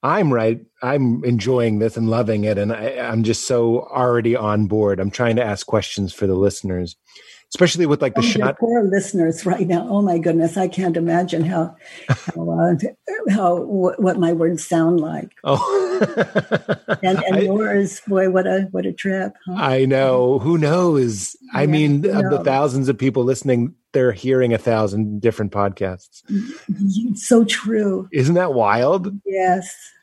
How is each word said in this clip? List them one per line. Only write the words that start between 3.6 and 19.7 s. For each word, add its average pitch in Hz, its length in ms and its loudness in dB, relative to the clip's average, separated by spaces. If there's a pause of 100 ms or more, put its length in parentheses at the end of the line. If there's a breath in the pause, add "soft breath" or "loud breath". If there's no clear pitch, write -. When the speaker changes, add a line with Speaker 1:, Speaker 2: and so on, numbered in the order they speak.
Speaker 1:
already 120 480 2
on 104 320 0
board. 101 320 2
I'm 98 100 -2
trying 117 280 0
to 123 60 0
ask 104 220 -4
questions 101 480 -2
for - 140 -2
the 95 80 2
listeners, 92 600 -2 (560 loud breath)
especially 170 360 2
with, 147 160 2
like, 131 100 -2
the - 80 0
Speaker 2:
Oh, - 20 2
your 233 80 2 (160)
Speaker 1:
shot. 139 120 -2
Speaker 2:
poor 233 240 2
listeners 185 640 0
right 180 200 0
now. 175 220 -2
Oh 202 140 2
my 175 160 0
goodness. 165 380 0
I 185 100 0
can't 180 280 -2
imagine 170 480 0
how, 170 320 -2 (320 loud breath)
how, 170 440 -4
uh, 170 240 2 (560)
how, 185 260 2
wh-, 180 420 -2
what 185 200 0
my 170 120 2
words 170 340 0
sound 165 340 2
like. 160 320 -6 (120)
Speaker 1:
Oh. 143 380 0 (160)
<laughs> - 720 -2 (300)
Speaker 2:
And, 185 180 2
and 190 180 0
Speaker 1:
I - 40 4
Speaker 2:
yours, 202 640 0
boy, 190 220 2
what 185 180 2
a, 190 240 0
what 185 140 -4
a 185 80 -4
trip. 190 400 -6 (120)
Huh? 180 100 -8
Speaker 1:
I 135 300 2